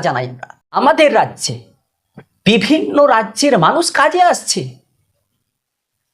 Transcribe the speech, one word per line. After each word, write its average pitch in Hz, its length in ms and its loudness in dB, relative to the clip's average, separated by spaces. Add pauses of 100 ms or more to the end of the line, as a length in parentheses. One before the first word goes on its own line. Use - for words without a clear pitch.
জানাই 131 260 -4
আমরা। - 160 -20 (220)
আমাদের 294 440 2
রাজ্যে 135 400 -2 (960)
বিভিন্ন 285 580 0
রাজ্যের 233 520 0
মানুষ 240 280 2 (120)
কাজে 311 240 2
আসছে, 294 380 -2 (1500)